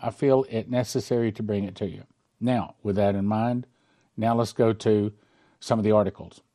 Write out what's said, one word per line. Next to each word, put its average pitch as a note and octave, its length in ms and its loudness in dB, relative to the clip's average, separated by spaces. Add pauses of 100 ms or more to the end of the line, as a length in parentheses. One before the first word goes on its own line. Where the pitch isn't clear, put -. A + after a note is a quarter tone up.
I A#2 80 -4
feel C3 380 2
it A2+ 220 -4
necessary A#2+ 600 -2
to A2 100 -8
bring G2+ 220 -2
it F#2 120 -10
to G#2 100 -6
you. - 180 -10 (360)
Now, A#2 420 -2
with G2+ 140 -2
that G2+ 180 2
in G2 120 -2
mind, A#2+ 400 -2 (500)
now A#2 180 0
let's A#2 200 0
go A2+ 180 4
to G#2+ 400 0 (480)
some A#2 180 0
of G#2 60 0
the G#2+ 80 4
articles. - 480 0 (140)